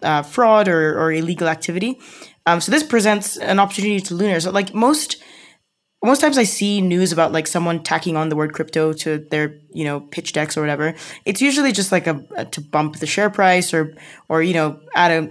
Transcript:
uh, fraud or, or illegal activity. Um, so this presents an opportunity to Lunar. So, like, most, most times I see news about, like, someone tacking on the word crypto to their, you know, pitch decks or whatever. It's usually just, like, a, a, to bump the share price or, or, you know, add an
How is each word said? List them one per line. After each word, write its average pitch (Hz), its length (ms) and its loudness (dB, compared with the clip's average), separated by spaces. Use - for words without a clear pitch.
uh, 151 200 0
fraud 220 440 4
or, 160 340 2
or 160 120 0
illegal 165 340 -2
activity. 175 540 -4
Um, 170 140 4
so 190 120 -4
this 269 100 4
presents 208 540 2
an 196 240 0
opportunity 196 400 0
to 185 160 -6
Lunar. 190 240 0
So, 175 100 -4
like, 190 240 -2
most, 262 480 0
most 269 200 2
times 285 160 2
I 240 60 4
see 202 360 0
news 180 320 2
about, 160 200 2
like, 156 140 -2
someone 170 360 -2
tacking 160 340 -2
on 156 140 -2
the 156 40 -2
word 151 200 -2
crypto 156 400 -2
to 156 240 -4
their, 151 400 -4
you 156 140 -6
know, 143 160 -4
pitch - 320 -10
decks 151 240 -4
or 156 60 -2
whatever. 151 320 -2
It's 208 160 -2
usually 277 280 2
just, 190 220 -2
like, 170 140 0
a, 151 180 -4
a, 117 120 -6
to - 160 -10
bump 151 340 -2
the 160 100 -8
share 202 220 0
price 185 460 2
or, 156 200 -2
or, 160 120 2
you 175 120 0
know, 151 260 -2
add 175 160 6
an 160 200 0